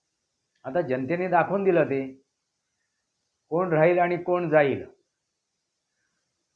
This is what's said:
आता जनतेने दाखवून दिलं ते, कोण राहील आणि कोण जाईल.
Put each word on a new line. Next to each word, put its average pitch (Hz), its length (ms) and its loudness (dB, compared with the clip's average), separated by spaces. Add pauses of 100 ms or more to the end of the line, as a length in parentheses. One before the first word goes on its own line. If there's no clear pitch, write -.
(640)
आता 135 160 -4
जनतेने 143 480 -4
दाखवून 175 360 0
दिलं 170 200 4
ते, 135 380 -6 (1300)
कोण 175 240 -2
राहील 165 260 4
आणि 175 180 2
कोण 175 340 -2
जाईल. 139 340 2 (1700)